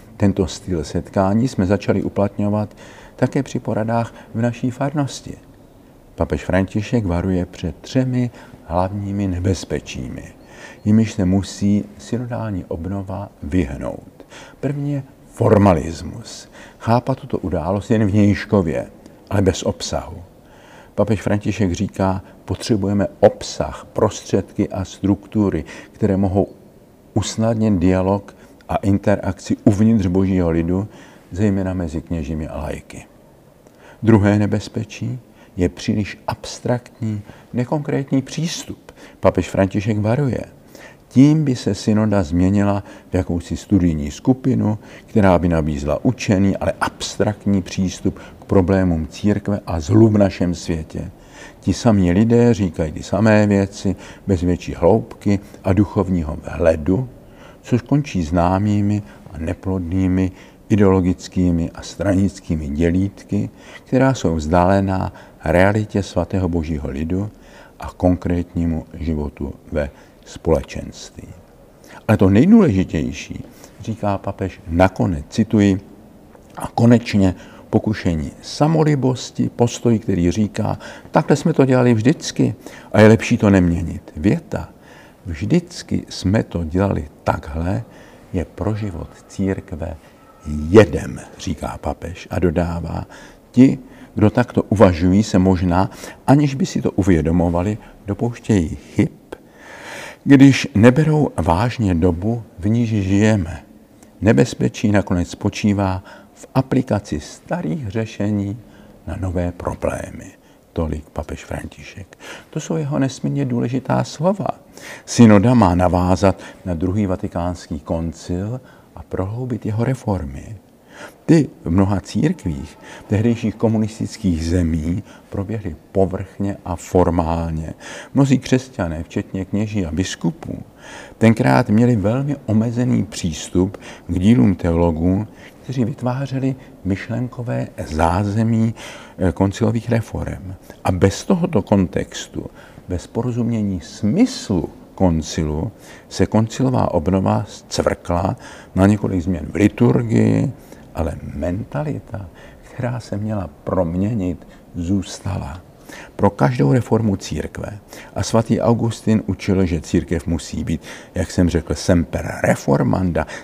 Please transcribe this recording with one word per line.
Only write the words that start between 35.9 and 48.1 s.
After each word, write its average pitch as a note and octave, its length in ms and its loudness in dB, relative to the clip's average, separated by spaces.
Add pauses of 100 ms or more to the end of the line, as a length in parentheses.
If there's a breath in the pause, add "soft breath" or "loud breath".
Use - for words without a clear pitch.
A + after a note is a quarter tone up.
abstraktní, - 960 -6 (300 loud breath)
nekonkrétní C3+ 720 -2
přístup. - 680 -10 (280 loud breath)
Papež F#2 300 2
František G#2 480 -2
varuje: A#2 420 -2 (680 loud breath)
Tím D3+ 360 6
by C3 120 0
se G2+ 180 -2
synoda G#2 480 2
změnila G2 600 2 (260 loud breath)
v - 40 -14
jakousi E2+ 420 -2
studijní D#2 540 0
skupinu, A2+ 680 0 (280 loud breath)
která F#2+ 320 4
by E2+ 100 2
nabízela D2+ 560 -2
učený, G2 520 0
ale - 240 -2
abstraktní - 840 -2
přístup F#2 560 -4 (220 loud breath)